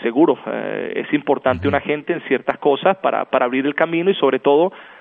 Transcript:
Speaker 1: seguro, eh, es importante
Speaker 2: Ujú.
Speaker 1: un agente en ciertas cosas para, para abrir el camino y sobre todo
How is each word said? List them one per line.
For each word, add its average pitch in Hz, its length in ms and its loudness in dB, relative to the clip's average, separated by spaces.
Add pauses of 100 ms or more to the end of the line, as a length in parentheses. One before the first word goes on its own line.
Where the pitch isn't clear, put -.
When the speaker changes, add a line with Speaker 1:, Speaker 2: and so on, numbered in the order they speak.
Speaker 1:
seguro, 127 460 2
eh, 107 580 -6
es - 80 -4
importante 139 540 0
Speaker 2:
Ujú. 143 80 0
Speaker 1:
un 139 60 0
agente 151 320 -4
en 156 80 -4
ciertas 123 360 -2
cosas 160 400 2
para, 113 280 -2
para 127 200 0
abrir 131 220 -2
el 147 80 -4
camino 165 340 0
y 202 60 0
sobre 135 240 0
todo 156 320 4 (300)